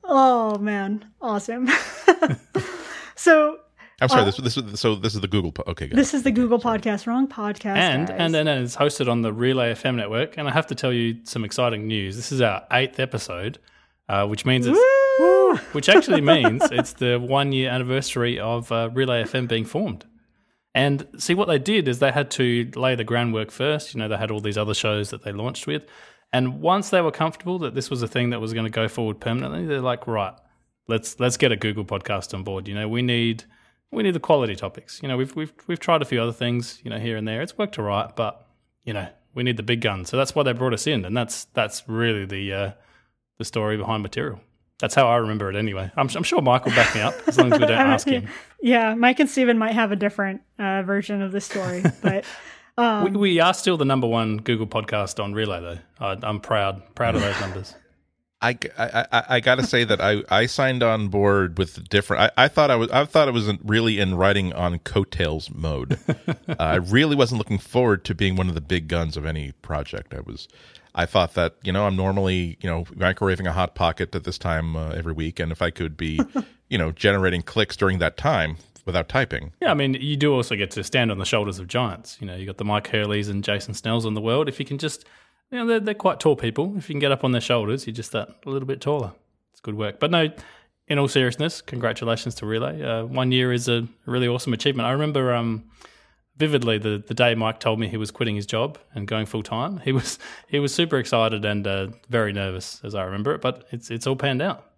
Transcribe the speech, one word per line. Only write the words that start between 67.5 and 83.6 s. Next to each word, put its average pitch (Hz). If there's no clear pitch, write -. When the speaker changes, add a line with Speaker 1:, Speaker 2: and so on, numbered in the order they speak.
Speaker 2:
forward 113
to 101
being 92
one 92
of 87
the 80
big 82
guns 82
of 76
any 78
project. -
I 67
was, -
I 87
thought 87
that, 85
you 92
know, 101
I'm 98
normally, 92
you 90
know, 85
microwaving 92
a 85
hot 87
pocket 87
at 85
this 90
time, 80
uh, 80
every 80
week, 80
and 82
if 80
I 87
could 78
be, 78
<laughs> -
you 120
know, 80
generating 95
clicks -
during 95
that 82
time 82
without 87
typing. 85
Speaker 3:
Yeah, 320
I -
mean, 139
you 143
do 143
also 120
get 98
to 101
stand 120
on 98
the 95
shoulders 101
of 90
giants. 113
You 104
know, 90
you 95
got 98
the 104
Mike 104
Hurleys 104
and 101
Jason 104